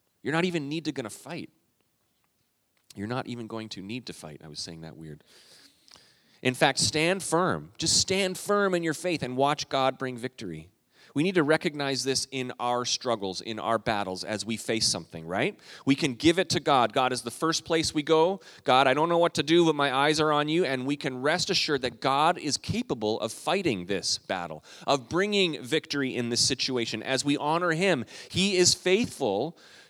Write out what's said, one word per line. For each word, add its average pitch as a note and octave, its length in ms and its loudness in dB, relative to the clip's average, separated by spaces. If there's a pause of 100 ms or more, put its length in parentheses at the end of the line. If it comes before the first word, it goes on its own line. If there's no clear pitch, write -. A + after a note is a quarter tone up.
(240)
You're C3+ 80 -2
not E3 140 2
even E3 240 -4
needed D3+ 260 -6
gonna A#2 140 -6
fight. C#3 400 -12 (1500)
You're G2+ 120 -8
not B2 200 -6
even A#2+ 200 -10
going A2 200 -10
to G2+ 140 -12
need A#2 240 -10
to - 80 -10
fight. D2+ 280 -16
I D#2+ 60 -18
was D2+ 140 -14
saying E2 200 -12
that D#2+ 140 -14
weird. D2+ 300 -16 (1160)
In B2+ 120 0
fact, C3+ 260 2
stand E3 420 2
firm. B2+ 560 0
Just - 200 0
stand F#3 400 0
firm G3+ 360 2
in F3 80 0
your D#3+ 120 0
faith E3 300 -2
and B2+ 120 -4
watch C#3 320 2
God C3 300 2
bring B2+ 200 -6
victory. F2+ 520 -10 (440)
We C#3+ 100 2
need F#3 120 2
to E3 80 6
recognize C#3+ 600 0
this C3 260 0
in B2+ 260 -4
our B2 280 0
struggles, G2 560 -2
in G#2+ 180 -8
our A2 180 2
battles G2+ 460 -2
as G#2 220 -4
we A2+ 100 -4
face A2+ 320 -2
something, E2 400 -4
right? A#2 320 -2 (260)
We C3+ 80 4
can C#3 200 0
give D#3+ 260 2
it F3 120 -2
to D3+ 100 0
God. B2 320 4
God B2+ 180 2
is B2 100 -2
the A#2+ 80 -8
first - 360 -2
place D#3+ 280 0
we D#3 80 0
go. D#3+ 380 4 (240)
"God, C3+ 240 6
I C3 60 6
don't D#3 160 2
know E3+ 80 2
what E3+ 160 4
to D#3 100 0
do, E3 220 6
but D#3 100 4
my C#3 180 2
eyes D3 280 4
are D#3 100 4
on D3 160 2
you." E3 160 2
And C3 220 -2
we C#3+ 100 -2
can C3 260 -6
rest E3 280 0
assured D#3 320 0
that A#2+ 180 -6
God D3 380 2
is C3+ 180 -2
capable A#2+ 640 -2
of A#2 140 -4
fighting D3+ 540 -2
this F#2 320 -2
battle, E2+ 440 -6 (240)
of C3 220 0
bringing F#3+ 520 0
victory C3 540 -2
in A#2+ 140 -2
this A#2 100 0
situation. A#2 640 -2
As C3 220 -2
we C#3+ 100 2
honor E3 360 0
him, D#3+ 340 2 (240)
he F#3+ 260 2
is F3+ 180 6
faithful D3+ 840 0 (320)